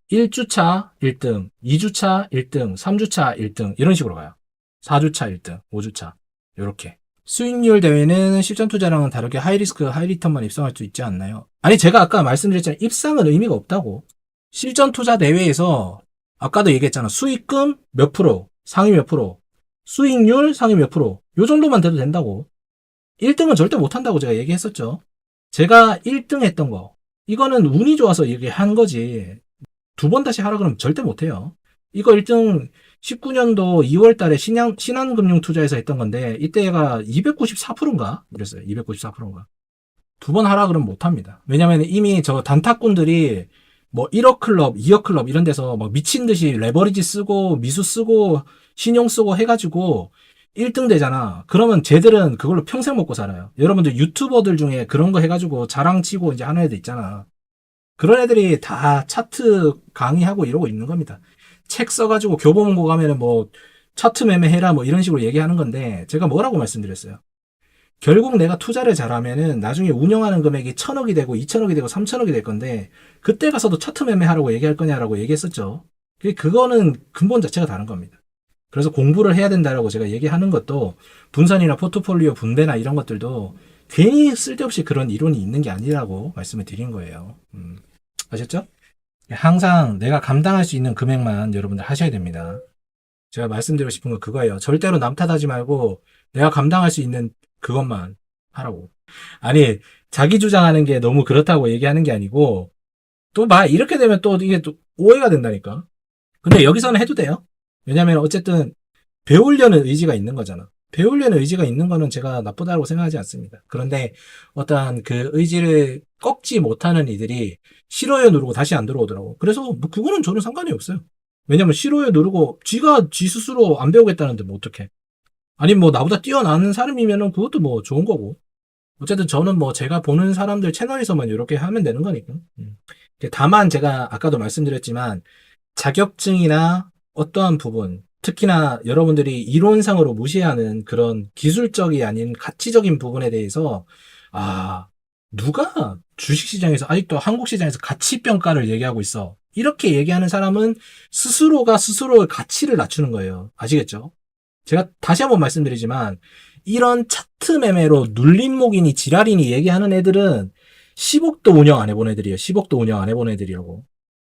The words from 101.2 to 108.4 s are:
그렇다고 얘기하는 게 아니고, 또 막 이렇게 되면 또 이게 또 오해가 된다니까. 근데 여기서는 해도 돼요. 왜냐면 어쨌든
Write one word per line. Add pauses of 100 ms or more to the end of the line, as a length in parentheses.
그렇다고
얘기하는
게
아니고, (600)
또
막
이렇게
되면
또
이게
또 (240)
오해가
된다니까. (560)
근데
여기서는
해도
돼요. (400)
왜냐면
어쨌든 (520)